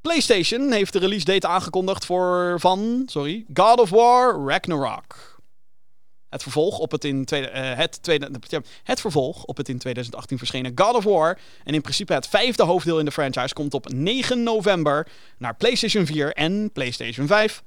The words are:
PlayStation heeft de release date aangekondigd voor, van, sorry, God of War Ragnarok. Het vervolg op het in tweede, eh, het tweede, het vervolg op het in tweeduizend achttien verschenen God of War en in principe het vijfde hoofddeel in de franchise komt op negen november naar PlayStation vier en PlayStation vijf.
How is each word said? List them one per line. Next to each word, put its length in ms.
PlayStation 720
heeft 200
de 60
release 260
date 220
aangekondigd 580
voor, 560
van, 460
sorry, 380
God 260
of 100
War 560
Ragnarok. 880
Het 120
vervolg 360
op 120
het 140
in 200
tweede, 240
eh, 280
het 260
tweede, 280
het 180
vervolg 440
op 120
het 120
in 100
tweeduizend 380
achttien 220
verschenen 360
God 200
of 100
War 340
en 100
in 60
principe 320
het 160
vijfde 340
hoofddeel 360
in 60
de 60
franchise 440
komt 200
op 140
negen 540
november 680
naar 180
PlayStation 500
vier 260
en 400
PlayStation 540
vijf. 400